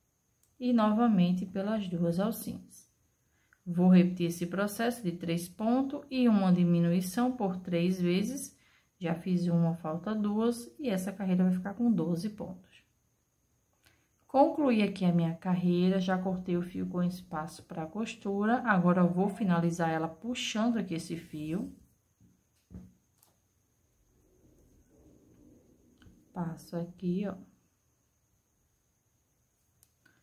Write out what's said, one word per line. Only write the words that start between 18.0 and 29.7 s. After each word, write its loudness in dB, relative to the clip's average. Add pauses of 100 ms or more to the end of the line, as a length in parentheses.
Agora, 4
eu 6
vou 0
finalizar 0
ela -2
puxando -4
aqui -4
esse -8
fio. -8 (4000)
Passo -10
aqui, -4
ó. -8 (3000)